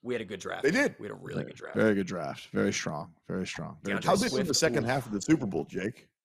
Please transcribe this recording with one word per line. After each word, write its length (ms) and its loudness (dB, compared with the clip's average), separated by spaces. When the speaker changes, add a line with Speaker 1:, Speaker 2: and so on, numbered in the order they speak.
Speaker 1:
We 120 -4
had 80 -2
a 40 -6
good 160 -8
draft. 220 -6
Speaker 2:
They 80 6
did. 280 2
Speaker 1:
We 80 -10
had 40 -8
a 80 -10
really 240 -6
Speaker 3:
Yeah. 40 -6
Speaker 1:
good 80 -14
draft. 220 -10
Speaker 3:
Very 180 6
good 120 0
draft. 440 -6
Very 220 2
strong. 420 -4
Very 200 -2
strong. 360 -8
Very 160 -2
Speaker 1:
DeAndre 40 -10
Speaker 2:
How's 180 4
this 100 2
in 60 0
Speaker 1:
Swift, 120 2
Speaker 2:
the 40 2
second 300 4
Speaker 1:
oof. 60 0
Speaker 2:
half 160 0
of 80 -8
the 80 0
Super 240 4
Bowl, 200 -2
Jake? 440 -6